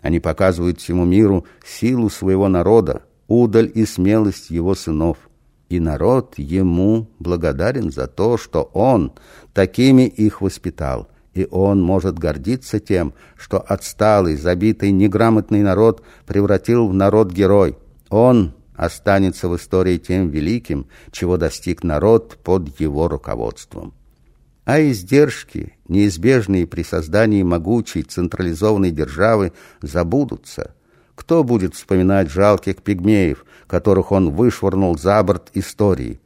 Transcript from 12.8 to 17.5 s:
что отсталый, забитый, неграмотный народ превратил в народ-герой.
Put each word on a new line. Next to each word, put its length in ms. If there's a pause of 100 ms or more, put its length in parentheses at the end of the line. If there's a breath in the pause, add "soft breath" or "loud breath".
что 220
отсталый, 800
забитый, 560
неграмотный 680
народ 420 (220 soft breath)
превратил 600
в 80
народ-герой. 840 (320)